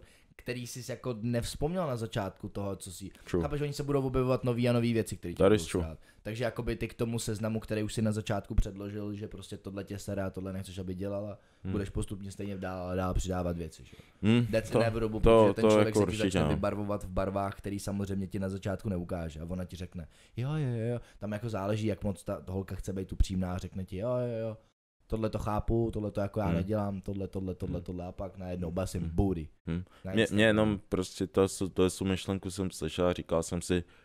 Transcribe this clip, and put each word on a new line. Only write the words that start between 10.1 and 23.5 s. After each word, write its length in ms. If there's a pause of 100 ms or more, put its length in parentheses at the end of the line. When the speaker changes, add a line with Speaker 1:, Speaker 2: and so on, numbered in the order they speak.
Speaker 1:
a 60
tohle 240
nechceš, 260
aby 160
dělala, 420 (260)
Speaker 2:
Hmm. 80
Speaker 1:
budeš 180
postupně 420
stejně 260
dál 320
a 60
dál 180
přidávat 440
věci, 280
že 140
jo. 60 (160)
Speaker 2:
Hmm, 260
Speaker 1:
That's 220
Speaker 2:
to, 120
Speaker 1:
inevitable, 380
Speaker 2:
to, 0
Speaker 1:
protože 340
ten 80
Speaker 2:
to 80
Speaker 1:
člověk 180
Speaker 2:
jako 120
Speaker 1:
se 40
ti 40
Speaker 2:
určitě, 160
Speaker 1:
začne 180
Speaker 2:
no. 60
Speaker 1:
vybarvovat 560
v 40
barvách, 500
který 220
samozřejmě 480
ti 120
na 100
začátku 400
neukáže 500
a 100
ona 160
ti 100
řekne: 320 (300)
„Jo, 180
jo, 220
jo, 160
jo.“ 60 (200)
Tam 120
jako 180
záleží, 380
jak 160
moc 200
ta 240
holka 280
chce 180
být 180
upřímná, 460